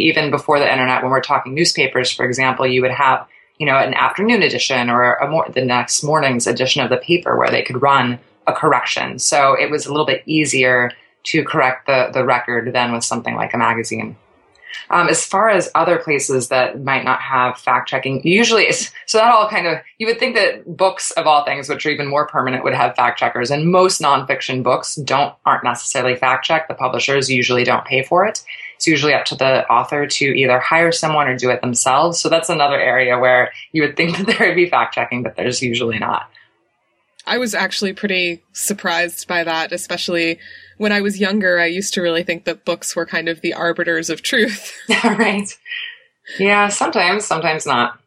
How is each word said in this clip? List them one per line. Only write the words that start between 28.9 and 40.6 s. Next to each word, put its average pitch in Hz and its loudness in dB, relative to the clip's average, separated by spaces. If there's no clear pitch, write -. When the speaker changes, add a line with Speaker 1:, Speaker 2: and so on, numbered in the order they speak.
Speaker 1:
up - 0
to - -4
the 131 2
author 135 2
to - -2
either 127 2
hire 165 2
someone 151 0
or 127 0
do 127 0
it 123 0
themselves. 135 2
So - -2
that's 220 0
another 143 2
area 123 2
where 123 4
you 156 2
would 143 0
think 165 0
<laughs> - -6
that 190 -2
there 226 2
would 165 0
be 175 4
fact 123 0
checking, 123 -4
but - -6
there's 120 -4
usually 117 -2
not. - -4
Speaker 2:
I 220 -2
was 233 -4
actually 190 -2
pretty 180 -4
surprised 175 -4
by 170 -2
that, 165 -2
especially 170 -4